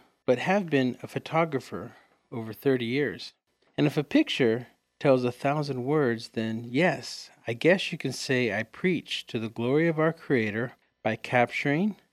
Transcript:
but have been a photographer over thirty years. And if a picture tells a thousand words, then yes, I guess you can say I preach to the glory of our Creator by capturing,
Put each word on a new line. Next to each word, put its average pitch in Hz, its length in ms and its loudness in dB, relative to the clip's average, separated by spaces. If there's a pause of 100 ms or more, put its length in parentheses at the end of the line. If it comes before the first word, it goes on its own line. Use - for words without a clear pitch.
(280)
but 123 100 4
have 185 320 0
been 131 320 0
a - 60 -12
photographer 131 840 -4 (380)
over 113 220 -8
thirty 127 320 0
years. 120 480 -4 (460)
And 147 80 4
if 139 100 0
a 147 60 0
picture 127 640 2 (320)
tells 131 240 4
a 120 80 0
thousand 139 520 -2
words, 127 460 0
then 113 380 -4
yes, 135 640 -2 (180)
I 120 60 -2
guess 165 380 2
you 170 80 -8
can 135 120 -2
say 123 400 0
I 107 120 -2
preach - 640 -4
to - 100 -6
the 110 100 -4
glory 131 400 0
of 156 120 0
our 160 120 2
Creator 117 600 -2 (300)
by 110 120 0
capturing, 143 840 0 (160)